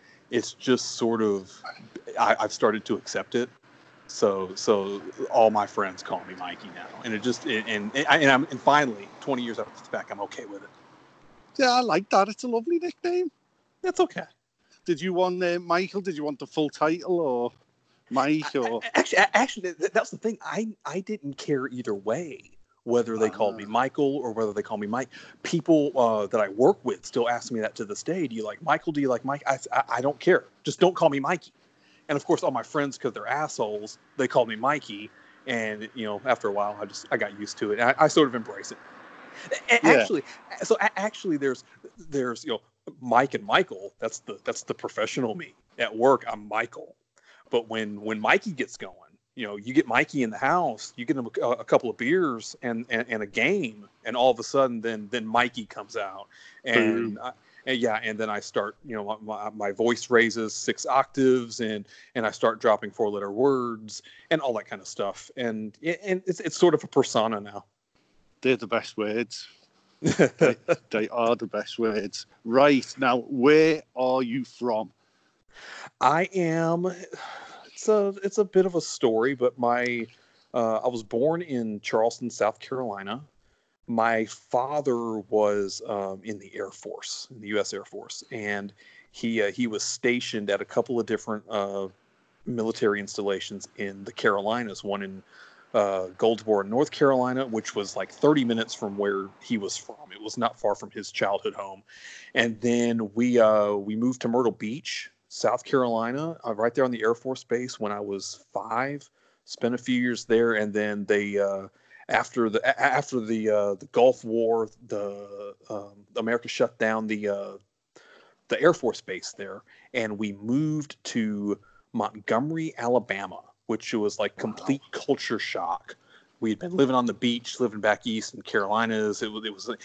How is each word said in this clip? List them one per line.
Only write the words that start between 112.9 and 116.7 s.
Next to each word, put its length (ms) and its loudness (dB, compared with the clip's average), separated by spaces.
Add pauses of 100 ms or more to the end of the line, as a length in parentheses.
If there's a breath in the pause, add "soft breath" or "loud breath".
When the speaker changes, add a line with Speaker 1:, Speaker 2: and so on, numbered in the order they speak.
Speaker 1:
the, 280 -2
uh, 280 2
the 160 -16
Gulf 340 6
War, 420 2 (200)
the, 640 -8 (160)
um, 220 -10 (240)
America 320 -2
shut 300 0